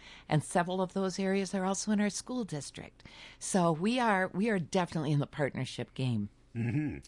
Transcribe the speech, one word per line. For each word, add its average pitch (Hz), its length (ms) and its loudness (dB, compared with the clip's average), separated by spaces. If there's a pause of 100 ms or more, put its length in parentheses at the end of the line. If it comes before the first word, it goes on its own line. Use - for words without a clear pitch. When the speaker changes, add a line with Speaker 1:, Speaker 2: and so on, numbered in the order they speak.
(280)
Speaker 1:
And 151 160 2
several 180 380 0
of 180 120 -2
those 190 240 -2
areas 196 360 0
are 190 120 0
also 196 260 0
in 208 100 4
our 208 80 2
school 254 340 -6
district. - 600 -10 (360)
So 175 320 4
we 196 280 2
are, 196 340 4
we 208 160 2
are 202 100 2
definitely 160 540 0
in 143 60 6
the 143 80 2
partnership - 680 -4
game. 117 360 -2 (260)
Speaker 2:
Mm-hmm. 117 420 -2 (100)